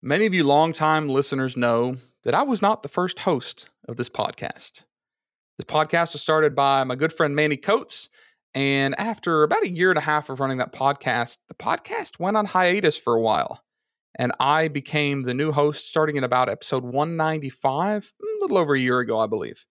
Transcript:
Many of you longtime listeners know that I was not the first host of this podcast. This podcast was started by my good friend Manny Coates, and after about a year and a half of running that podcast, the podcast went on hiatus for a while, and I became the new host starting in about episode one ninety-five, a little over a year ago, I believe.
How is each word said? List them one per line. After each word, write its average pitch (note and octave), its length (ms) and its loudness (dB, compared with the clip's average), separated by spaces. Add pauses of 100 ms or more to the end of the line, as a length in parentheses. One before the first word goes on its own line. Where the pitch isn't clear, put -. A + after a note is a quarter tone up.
Many F#3+ 200 2
of F#3+ 80 0
you E3+ 80 4
longtime D#3 680 2
listeners C3+ 480 0
know A#2+ 380 2 (300)
that A#2+ 100 0
I A#3 80 2
was C4 180 0
not G3+ 220 2
the E3 60 -10
first F3+ 280 -2
host - 540 -4 (180)
of A#2 80 -8
this A#2+ 100 -4
podcast. - 760 -8 (760)
This - 80 -8
podcast D#3+ 480 0
was D3+ 80 -10
started D#3 320 2
by C#3 300 2
my B2+ 100 -4
good D3+ 180 0
friend D3 240 0
Manny D3+ 220 2
Coates, - 500 -2 (460)
and C#3 460 0
after E3 420 -2
about D#3 220 2
a - 40 -2
year F3+ 220 2
and E3+ 80 4
a D3 40 2
half D3+ 280 0
of C3+ 100 -8
running C3 200 -2
that - 140 -2
podcast, B2+ 760 -2
the - 80 -20
podcast - 640 -6
went G3 180 0
on G#3 80 2
hiatus F#3 540 2
for A#2 160 0
a A2+ 40 4
while, G#2+ 440 0 (500)
and B2 260 -2
I D3+ 280 2
became C#3+ 560 -2
the B2 100 -2
new D3 180 0
host D3 360 0
starting D3+ 300 0
in C3+ 60 0
about B2 260 2
episode B2 340 -4
one C#3+ 340 -2
ninety-five, D#3+ 1040 -2
a G#4+ 200 -6
little C4 180 2
over D3 160 2
a C3 40 2
year B2+ 200 2
ago, A2+ 180 -2
I A2 80 2
believe. G#2 460 -6